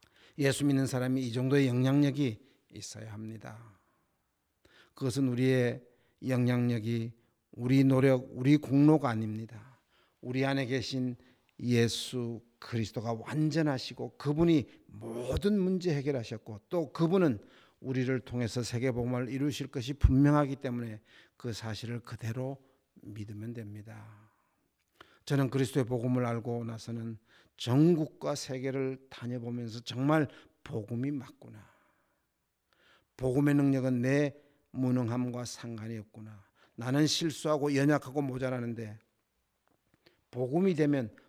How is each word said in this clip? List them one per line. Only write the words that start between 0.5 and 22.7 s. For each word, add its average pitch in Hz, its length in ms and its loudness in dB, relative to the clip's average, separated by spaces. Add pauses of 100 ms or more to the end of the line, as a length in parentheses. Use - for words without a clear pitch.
믿는 135 220 2
사람이 127 380 -2
이 120 60 -6
정도의 131 360 2
영향력이 131 720 2 (340)
있어야 107 400 -14
합니다. 110 680 -14 (1120)
그것은 135 360 -2
우리의 123 520 2 (460)
영향력이 120 880 0 (380)
우리 131 320 4
노력, 131 500 4
우리 135 240 4
공로가 147 520 6
아닙니다. 110 680 -6 (440)
우리 127 240 -2
안에 139 200 0
계신 127 500 -4 (440)
예수 117 840 0 (180)
그리스도가 113 540 -4
완전하시고 135 1040 -2
그분이 151 500 2 (200)
모든 156 720 -2
문제 185 360 0
해결하셨고 120 720 -4
또 165 220 -2
그분은 165 480 2 (400)
우리를 127 420 -2
통해서 120 420 -4
세계복음을 123 680 -2
이루실 135 380 -4
것이 131 260 -8
분명하기 139 640 4
때문에 120 420 -8 (360)
그 120 180 -8
사실을 113 460 -8
그대로 123 580 -8 (380)